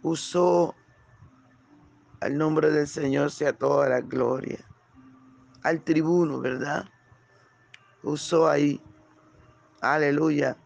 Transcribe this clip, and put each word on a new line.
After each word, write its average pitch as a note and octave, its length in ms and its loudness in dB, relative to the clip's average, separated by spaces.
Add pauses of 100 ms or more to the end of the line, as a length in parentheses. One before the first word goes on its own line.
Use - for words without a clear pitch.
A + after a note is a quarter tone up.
Usó, F3 720 0 (1500)
al C#3 160 -4
nombre D#3 340 2
del D3+ 160 2
Señor C#3+ 440 -2
sea C#3+ 240 -2
toda C#3 340 2
la B2 140 0
gloria. B2+ 560 -4 (1040)
Al D#3 200 -2
tribuno, D#3+ 580 0
¿verdad? C3 440 -6 (1200)
Usó D#3+ 460 0
ahí. D3 320 0 (1000)
Aleluya. D3 840 0